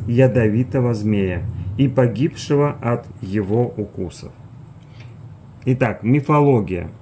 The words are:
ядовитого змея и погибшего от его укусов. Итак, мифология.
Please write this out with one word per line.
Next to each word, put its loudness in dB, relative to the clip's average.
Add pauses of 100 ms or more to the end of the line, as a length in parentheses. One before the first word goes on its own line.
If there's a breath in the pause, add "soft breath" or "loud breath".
ядовитого 2
змея 0 (360 loud breath)
и 2
погибшего 0
от -2 (140)
его 0
укусов. -8 (1300 loud breath)
Итак, 0
мифология. 2 (120)